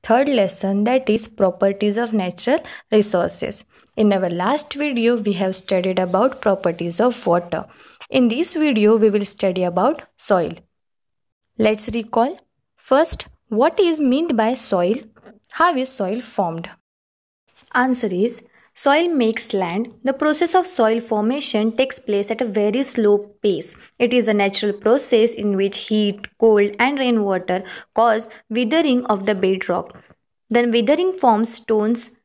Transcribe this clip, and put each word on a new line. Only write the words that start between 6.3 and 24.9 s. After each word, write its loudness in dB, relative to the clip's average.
properties -2
of 0
water. -2
In 2
this -2
video, 4
we 4
will 0
study -2
about 0
soil. 0
Let's 0
recall. -2
First, 0
what 0
is 2
meant 0
by 0
soil? 0
How 0
is -2
soil -4
formed? -6
Answer 0
is, -2
soil 2
makes 0
land. -4
The 0
process 0
of 2
soil 2
formation -2
takes -2
place -4
at -4
a 0
very 0
slow 2
pace. -2
It 0
is 2
a 0
natural 0
process 2